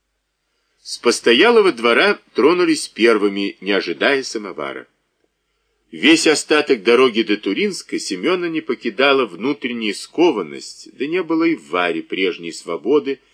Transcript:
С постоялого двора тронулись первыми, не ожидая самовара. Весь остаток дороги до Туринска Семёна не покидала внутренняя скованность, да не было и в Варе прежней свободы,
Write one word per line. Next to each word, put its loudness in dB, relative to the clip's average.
С -14
постоялого 4
двора 2
тронулись 2
первыми, 0
не -4
ожидая 0
самовара. -10
Весь 2
остаток 2
дороги 4
до -2
Туринска -4
Семёна -4
не -6
покидала 0
внутренняя -6
скованность, -4
да -6
не -4
было -2
и 0
в -12
Варе -2
прежней -4
свободы, -2